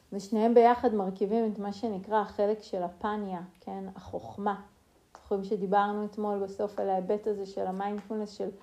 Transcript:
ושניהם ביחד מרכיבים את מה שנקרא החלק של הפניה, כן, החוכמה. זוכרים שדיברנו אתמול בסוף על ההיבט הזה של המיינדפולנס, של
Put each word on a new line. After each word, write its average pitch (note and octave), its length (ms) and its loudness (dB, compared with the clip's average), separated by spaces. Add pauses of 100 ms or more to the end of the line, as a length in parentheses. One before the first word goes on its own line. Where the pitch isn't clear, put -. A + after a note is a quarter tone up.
(160)
ושניהם G#3+ 380 4
ביחד A#3+ 400 8
מרכיבים G#3 580 0
את G3+ 80 -8
מה G3+ 140 -6
שנקרא G#3 480 -2
החלק G#3 420 0
של F#3 200 -4
הפניה, G3 580 -6 (180)
כן, G3 240 -10 (120)
החוכמה. G3 680 -6 (520)
זוכרים G3 300 -4
שדיברנו G3+ 600 0
אתמול G#3 340 -4
בסוף G3 400 -4
על G3 100 0
ההיבט G3 380 0
הזה G3 180 -2
של G3 220 -6
המיינדפולנס, G3+ 600 -6
של - 200 -6 (140)